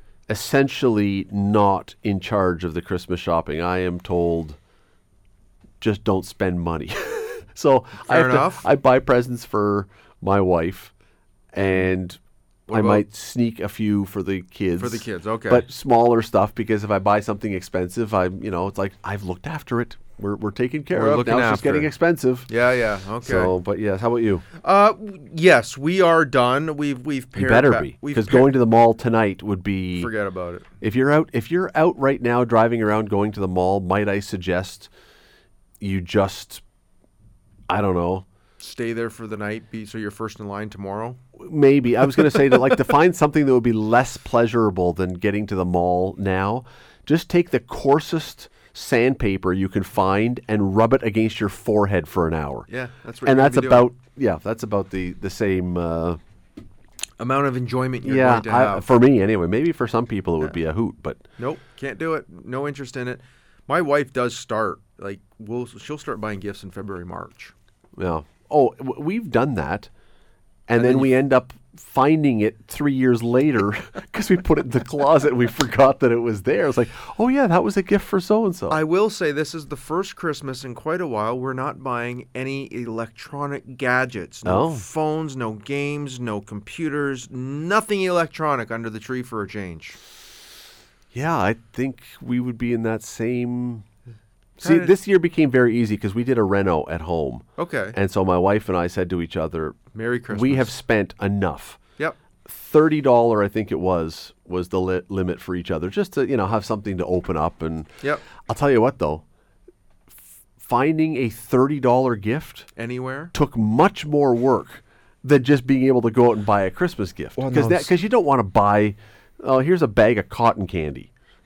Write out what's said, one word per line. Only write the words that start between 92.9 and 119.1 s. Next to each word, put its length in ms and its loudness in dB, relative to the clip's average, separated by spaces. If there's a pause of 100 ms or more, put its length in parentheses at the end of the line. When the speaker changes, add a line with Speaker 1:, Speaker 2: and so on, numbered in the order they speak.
Speaker 1:
same 800 -6 (800)
See, 120 4
Speaker 2:
Kinda 140 4
Speaker 1:
this 200 4
year 120 6
became 300 2
very 280 4
easy 180 0
'cause 180 -4
we 120 -2
did 120 0
a 60 4
reno 460 2
at 140 -6
home. 400 -4 (140)
Speaker 2:
Okay. 380 -6
Speaker 1:
And 160 -2
so 140 0
my 120 2
wife 300 2
and 100 -2
I 100 -2
said 240 -4
to 100 -2
each 160 -8
other, 360 -6 (220)
Speaker 2:
Merry 240 -6 (180)
Speaker 1:
"We 180 0
have 120 0
Speaker 2:
Christmas. 60 -12
Speaker 1:
spent 480 -2
enough." 580 -4 (180)
Speaker 2:
Yep. 200 -6 (280)
Speaker 1:
Thirty 540 2
dollar, 420 4
I 60 2
think 240 -6
it 80 -4
was, 540 -4 (120)
was 220 -6
the 140 -2
li-, 260 -2
limit 320 -4
for 160 -8
each 160 -6
other, 180 -4
just 240 -4
to, 140 0
you 80 -2
know, 120 0
have 180 -2
something 320 -6
to 80 -4
open 320 -2
up. 240 -4
And 260 -8 (160)
Speaker 2:
Yep. 160 -4 (300)
Speaker 1:
I'll 60 -6
tell 140 0
you 120 4
what, 180 0
though, 240 -4 (840)
f-, 320 -20 (160)
finding 580 0
a 140 -2
thirty 500 0
dollar 380 2
gift 480 -6 (100)
Speaker 2:
Anywhere? 580 -10
Speaker 1:
took 240 0
much 480 2
more 300 4
work 480 0 (400)
than 220 6
just 220 4
being 180 4
able 160 4
to 100 2
go 200 6
out 60 2
and 80 -6
buy 180 2
a 60 0
Christmas 440 -4
gift. 240 -12
Speaker 2:
Well, 120 -4
Speaker 1:
'Cause 140 2
Speaker 2:
no, 60 2
Speaker 1:
that, 100 2
Speaker 2:
it's 100 -6
Speaker 1:
'cause 140 2
you 60 -2
don't 160 2
wanna 180 4
buy, 520 2 (460)